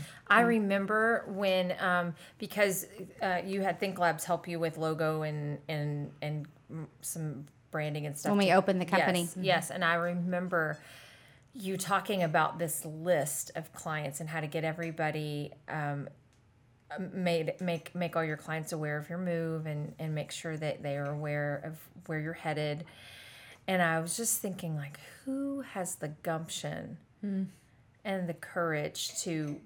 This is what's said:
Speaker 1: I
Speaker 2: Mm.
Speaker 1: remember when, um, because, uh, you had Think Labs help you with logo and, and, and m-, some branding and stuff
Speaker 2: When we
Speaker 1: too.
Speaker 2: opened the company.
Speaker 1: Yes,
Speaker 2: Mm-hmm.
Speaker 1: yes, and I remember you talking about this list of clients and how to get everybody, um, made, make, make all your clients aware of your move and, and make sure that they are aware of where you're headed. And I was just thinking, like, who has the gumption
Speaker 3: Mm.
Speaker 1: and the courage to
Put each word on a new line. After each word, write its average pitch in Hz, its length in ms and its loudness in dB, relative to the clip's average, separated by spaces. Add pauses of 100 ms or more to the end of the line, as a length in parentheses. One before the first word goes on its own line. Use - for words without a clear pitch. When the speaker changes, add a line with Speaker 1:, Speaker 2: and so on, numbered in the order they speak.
(280)
Speaker 1:
I 208 160 10
Speaker 2:
Mm. 240 40 6
Speaker 1:
remember 214 800 4
when, 185 520 2
um, 175 360 2 (240)
because, 202 480 2 (340)
uh, 180 240 2
you 196 160 0
had 196 180 2
Think 190 200 -2
Labs 170 260 4
help 170 220 0
you 170 120 -2
with 160 200 0
logo 156 420 2
and, 151 460 -2
and, 147 440 -2 (120)
and 151 240 -2 (240)
m-, 160 160 -8 (140)
some 151 440 -6 (240)
branding 151 380 -2
and 143 100 -6
stuff - 140 0
Speaker 2:
When 202 80 6
we 202 80 6
Speaker 1:
too. 170 60 8
Speaker 2:
opened 190 280 6
the 180 40 0
company. 180 360 4
Speaker 1:
Yes, 170 100 -2
Speaker 2:
Mm-hmm. 185 120 -6
Speaker 1:
yes, 175 260 4
and 180 160 0
I 165 80 6
remember 175 840 2 (760)
you 190 240 -4
talking 190 460 2
about 160 340 4
this 165 260 -2
list 156 720 0
of 160 180 -6
clients 151 480 -4
and 156 80 -6
how 160 100 -2
to 156 80 -4
get 156 160 -2
everybody, 156 880 -2 (160)
um, 143 420 -2 (1000)
made, 170 500 0
make, 170 320 -2
make 175 220 -2
all 165 80 4
your 156 140 0
clients 156 340 -6
aware 151 260 -2
of 151 120 -6
your 170 100 -4
move 165 480 -2
and, 147 320 -4
and 156 160 -2
make 147 160 -4
sure 160 260 -6
that 151 240 -2
they 143 160 -2
are 143 140 -2
aware 147 520 -2
of 156 140 -8 (300)
where 160 120 -2
you're 156 140 -4
headed. 151 500 -2 (840)
And 185 160 4
I 165 160 4
was 170 180 -2
just 226 240 0
thinking, 175 340 -4
like, 143 240 -6 (260)
who 277 360 -2
has 190 340 -6
the 156 120 -6 (160)
gumption 160 720 -4 (260)
Speaker 3:
Mm. 190 240 0 (560)
Speaker 1:
and 190 240 -2
the 165 60 -2
courage 160 880 -2
to 156 440 -2